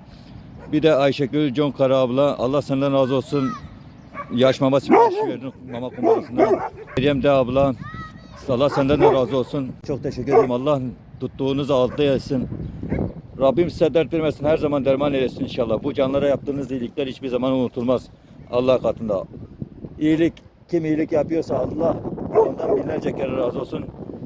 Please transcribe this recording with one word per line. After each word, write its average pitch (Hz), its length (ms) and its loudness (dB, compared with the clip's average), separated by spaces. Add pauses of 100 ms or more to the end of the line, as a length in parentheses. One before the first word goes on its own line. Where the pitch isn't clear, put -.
(720)
Bir 151 100 2
de 156 120 6
Ayşegül 139 600 2
John 147 160 2
Kara 135 260 2
abla, 131 420 2
Allah 131 240 0
senden 139 300 0
razı 135 220 4
olsun. 131 360 0 (840)
Yaş 131 260 4
mama 135 200 4
siparişi 415 480 4
verdin 254 240 -8 (200)
mama - 180 -8
kumbarasında. 381 800 2 (260)
Meryem 135 260 2
de 143 80 4
abla, 135 440 4 (760)
Allah 135 220 2
senden 139 300 2
de 143 120 8
razı 131 240 2
olsun. 131 360 -4 (140)
Çok 139 160 -6
teşekkür 127 300 -4
ederim. 139 180 2
Allah 135 300 0 (400)
tuttuğunuz 135 500 -2
altı 127 320 2
etsin. 135 460 0 (920)
Rabbim 135 300 2
size 151 240 2
dert 156 180 0
vermesin, 156 320 -2
her 151 120 4
zaman 147 280 0
derman 139 280 2
eylesin 131 320 -2
inşallah. 113 380 -2
Bu 139 120 -4
canlara 139 340 0
yaptığınız 139 420 -2
iyilikler 131 360 -6
hiçbir 131 220 -8
zaman 127 240 0
unutulmaz 123 560 0 (420)
Allah 127 280 4
katında. 107 460 -2 (760)
İyilik, 160 340 2 (380)
kim 170 140 0
iyilik 156 280 0
yapıyorsa 151 460 0
Allah 147 380 -2 (400)
ondan - 400 2
binlerce 151 400 -4
kere 131 200 -4
razı 127 240 -2
olsun. 147 240 -8 (420)